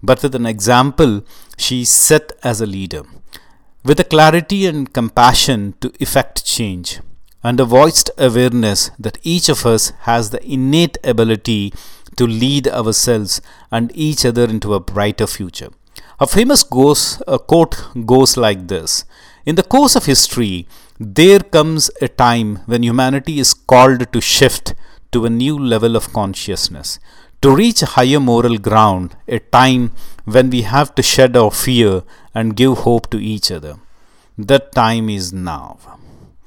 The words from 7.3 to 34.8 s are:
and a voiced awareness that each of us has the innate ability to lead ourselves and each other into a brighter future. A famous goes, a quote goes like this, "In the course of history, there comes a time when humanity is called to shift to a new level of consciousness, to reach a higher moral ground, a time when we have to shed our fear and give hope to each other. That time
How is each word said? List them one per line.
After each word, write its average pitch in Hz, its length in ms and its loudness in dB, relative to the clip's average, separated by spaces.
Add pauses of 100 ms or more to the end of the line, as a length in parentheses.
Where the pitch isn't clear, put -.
and 120 160 0
a 135 60 4
voiced 131 520 4
awareness 120 840 0
that 107 240 -8
each 165 260 -2
of 143 160 0
us 113 360 0
has 117 280 -2
the 123 160 -10
innate 139 580 0
ability 110 680 -2 (440)
to 123 100 2
lead 123 400 0
ourselves 110 760 -2 (300)
and 117 240 -4
each 156 300 -4
other 120 180 0
into 107 300 -4
a 98 60 0
brighter 101 480 -4
future. - 420 -12 (500)
A 139 80 2
famous 247 360 2
goes, 139 640 2
a 131 120 0
quote - 380 2 (280)
goes 127 300 4
like 101 320 -2
this, 82 380 -6 (400)
"In 156 100 -2
the 185 80 2
course 269 320 2
of - 100 0
history, 107 640 -2 (320)
there 156 400 4
comes 156 520 0 (100)
a 139 60 -2
time 117 580 0
when 117 180 -2
humanity 131 560 -2
is 127 140 0
called 127 580 4
to - 80 0
shift - 540 0 (380)
to 117 140 -2
a 117 40 0
new 127 280 -2
level 117 380 0
of - 160 -4
consciousness, - 880 -8 (420)
to 135 140 6
reach 220 280 2
a 139 140 -4
higher 135 220 2
moral 120 380 2
ground, 101 580 0 (120)
a 113 120 -4
time 127 520 2 (340)
when 127 240 2
we 123 140 -2
have 135 320 -2
to 127 80 0
shed 123 340 2
our 110 140 4
fear 110 500 0 (320)
and 113 220 -4
give 127 240 2
hope 117 320 0
to 110 80 -4
each 104 320 -6
other. 76 240 -12 (600)
That 135 360 0
time 113 360 0